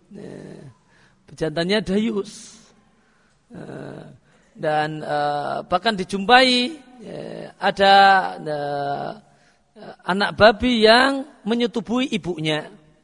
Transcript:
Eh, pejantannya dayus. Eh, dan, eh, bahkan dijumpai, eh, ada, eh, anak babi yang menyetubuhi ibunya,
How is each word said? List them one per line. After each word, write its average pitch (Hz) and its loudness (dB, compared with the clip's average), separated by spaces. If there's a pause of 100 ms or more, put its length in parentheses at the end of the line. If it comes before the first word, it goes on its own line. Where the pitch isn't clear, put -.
(140)
Eh, 185 -18 (680)
pejantannya 165 -2
dayus. 208 -6 (960)
Eh, 143 -16 (520)
dan, 156 -4
eh, 147 -4 (120)
bahkan 185 0
dijumpai, 247 2 (240)
eh, - -12 (160)
ada, 196 4 (460)
eh, 143 -6 (880)
anak 185 -2
babi 220 4
yang 262 4 (160)
menyetubuhi 233 -2
ibunya, 156 -4 (380)